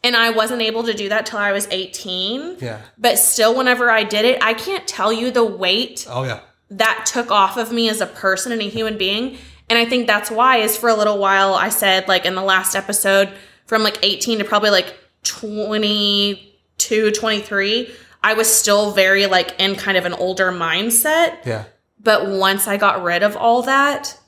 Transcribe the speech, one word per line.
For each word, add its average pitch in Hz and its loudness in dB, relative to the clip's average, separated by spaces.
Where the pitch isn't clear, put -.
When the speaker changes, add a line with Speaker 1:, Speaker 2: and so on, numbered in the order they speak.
Speaker 1:
And 240 2
I 226 2
wasn't 226 -2
able 226 -2
to 226 -2
do 208 -6
that 214 -2
till 214 -8
I 202 0
was 196 -2
eighteen. 190 -6
Speaker 2:
Yeah. 113 -10
Speaker 1:
But 226 2
still, 233 4
whenever 247 2
I 220 4
did 208 0
it, 247 2
I 226 2
can't 339 -6
tell 208 -2
you 233 -2
the 240 2
weight 190 -2
Speaker 2:
Oh, 127 -4
yeah. 117 -6
Speaker 1:
that 202 0
took 240 -4
off 196 2
of 226 -6
me 233 0
as 220 -2
a 185 0
person 190 -4
and 226 -4
a 208 -4
human 220 -6
being. 208 -2
And 233 4
I 233 4
think 240 -2
that's 214 2
why 247 4
is 214 0
for 240 0
a 226 4
little 208 2
while 196 4
I 190 0
said, 190 2
like, 185 2
in 185 0
the 185 -4
last 190 0
episode, 196 2
from, 220 0
like, 214 0
eighteen 208 -2
to 208 -2
probably, 208 2
like, 185 0
twenty-two, 208 -2
twenty-three, 214 -2
I 214 2
was 220 2
still 208 2
very, 196 4
like, 185 0
in 190 0
kind 196 -2
of 180 0
an 175 -4
older 185 -2
mindset. 220 0
Speaker 2:
Yeah. 110 -6
Speaker 1:
But 214 2
once 196 0
I 202 -2
got 202 0
rid 175 0
of 208 0
all 233 2
that 269 0